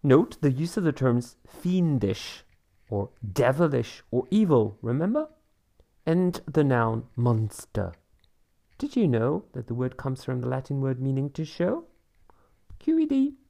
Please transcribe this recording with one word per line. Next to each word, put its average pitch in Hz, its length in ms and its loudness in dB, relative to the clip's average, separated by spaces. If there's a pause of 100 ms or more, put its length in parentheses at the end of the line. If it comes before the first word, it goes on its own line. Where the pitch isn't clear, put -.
Note 143 360 4
the 139 120 2
use 160 240 -4
of 196 80 -2
the 151 80 2
terms 123 420 0 (100)
fiendish 156 1000 -2 (440)
or 101 220 -4 (220)
devilish 135 800 0
or 127 180 -2
evil, 143 500 4
remember? 185 460 -2 (800)
And 175 400 0
the 151 160 0
noun 117 440 0 (100)
monster. 110 800 -2 (840)
Did 285 160 -8
you 214 140 4
know 127 460 0
that 120 120 -10
the 117 80 -8
word 127 220 -4
comes 131 260 -8
from 127 180 -6
the 123 80 -6
Latin 135 320 -4
word 131 220 -4
meaning 135 280 -2
to 160 140 -8
show? 214 420 -4 (920)
Q 320 220 0
E 311 60 2
D. 277 280 2 (160)